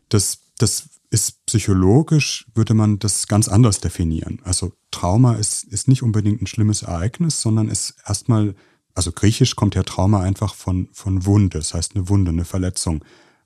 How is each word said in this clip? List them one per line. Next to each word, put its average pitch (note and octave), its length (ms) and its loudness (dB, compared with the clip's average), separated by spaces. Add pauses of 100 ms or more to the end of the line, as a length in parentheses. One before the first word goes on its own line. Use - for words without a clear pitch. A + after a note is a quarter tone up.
(100)
das, - 300 0 (180)
das - 320 -2 (180)
ist - 380 -4
psychologisch, A2 1080 2
würde A2 200 2
man G#2+ 240 2
das - 280 -4
ganz G#2+ 220 2
anders G#2 320 4
definieren. E2 640 -4
Also F#2 280 -4 (180)
Trauma A2+ 460 2
ist, - 280 -4
ist - 240 -6
nicht C3 140 4
unbedingt G#2 400 0
ein G2 40 -4
schlimmes G#2 360 0
Ereignis, G#2 580 -2
sondern A2 300 0
ist - 240 -6 (120)
erstmal, G#2 480 0 (400)
also F2+ 160 -4
griechisch - 460 2
kommt G#2+ 180 0
ja F#2 100 0
Trauma G2 360 0
einfach F#2+ 340 -2
von, F#2 380 -4
von F#2+ 320 -4
Wunde, G2+ 320 2
das D2 160 -6
heißt - 240 -6
eine F#2 140 -4
Wunde, G2 200 2
eine E2+ 140 -2
Verletzung. F2+ 580 -4 (420)